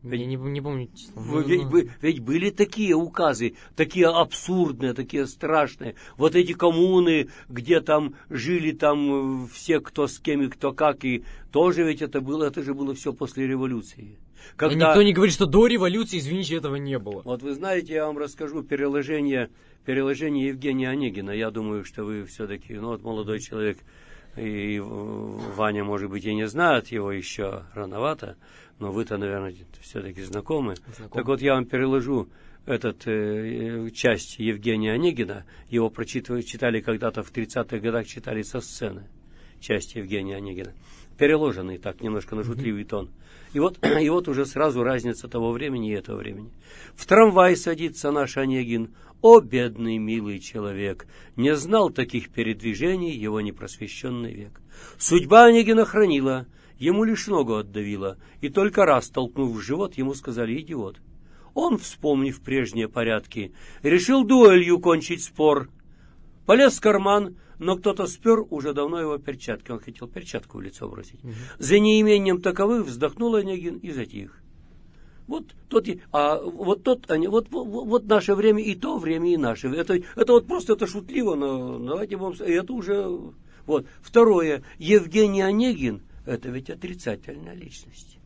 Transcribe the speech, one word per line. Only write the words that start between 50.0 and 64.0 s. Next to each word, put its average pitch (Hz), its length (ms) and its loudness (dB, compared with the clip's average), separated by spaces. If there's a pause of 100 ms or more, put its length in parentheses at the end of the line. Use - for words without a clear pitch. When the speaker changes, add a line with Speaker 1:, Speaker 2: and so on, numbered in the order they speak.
Speaker 2:
человек! 101 680 -8 (280)
Не 139 200 2
знал 175 340 2
таких 123 400 -4
передвижений 117 840 -4
его 107 300 -6
непросвещённый 110 920 -10
век. 104 300 -18 (380)
Судьба 175 460 8
Онегина 226 400 8
хранила, 139 600 2 (320)
ему 180 260 2
лишь 220 220 0
ногу 139 300 0
отдавила, 101 640 -6 (240)
и 147 80 -4
только 196 360 4
раз, 135 240 4
толкнув 127 460 -2
в 107 40 -6
живот, 156 360 -4
ему 135 180 -4
сказали: 120 460 -6
«Идиот». 143 380 -10 (580)
Он, 320 240 0
вспомнив 139 600 -2
прежние 120 460 -2
порядки, 110 640 -4 (300)
решил 185 420 4